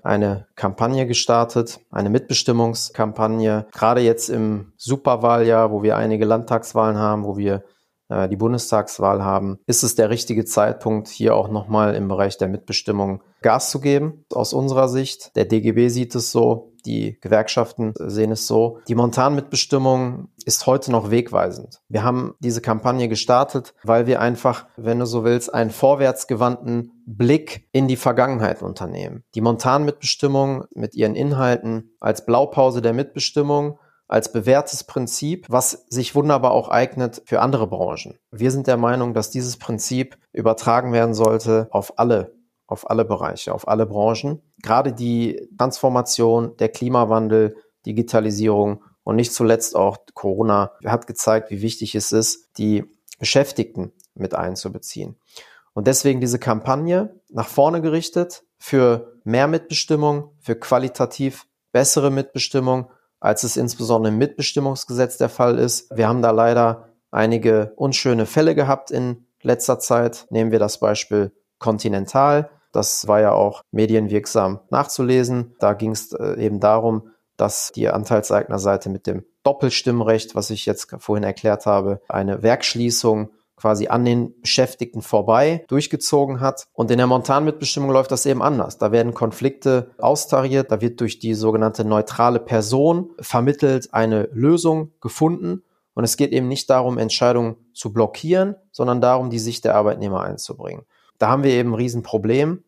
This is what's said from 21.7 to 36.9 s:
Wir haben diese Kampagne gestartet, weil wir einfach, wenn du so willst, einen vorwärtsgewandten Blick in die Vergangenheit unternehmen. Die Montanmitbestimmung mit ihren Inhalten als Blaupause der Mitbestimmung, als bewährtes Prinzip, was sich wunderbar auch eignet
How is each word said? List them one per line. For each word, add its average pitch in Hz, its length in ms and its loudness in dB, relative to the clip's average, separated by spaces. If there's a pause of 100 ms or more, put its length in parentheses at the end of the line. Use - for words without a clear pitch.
Wir 110 160 -4
haben 123 340 -2
diese 117 220 -4
Kampagne 120 480 -2
gestartet, 123 720 0
weil 113 240 4
wir 127 140 2
einfach, 120 460 0 (100)
wenn 117 240 -2
du 123 60 -2
so 113 180 -4
willst, 120 280 0
einen 113 180 0
vorwärtsgewandten 123 1200 0 (140)
Blick 120 640 0
in 135 160 2
die 127 80 0
Vergangenheit 120 640 0
unternehmen. 90 640 -10 (100)
Die 113 60 -4
Montanmitbestimmung 135 1200 0 (100)
mit 113 200 -8
ihren 107 220 0
Inhalten 123 840 -2
als - 240 -2
Blaupause 123 580 2
der 117 100 2
Mitbestimmung, 147 840 -2 (300)
als 110 240 -2
bewährtes 127 520 0
Prinzip, 147 640 -6
was - 400 -2
sich 123 260 -6
wunderbar 143 380 2
auch 120 160 0
eignet 123 580 -2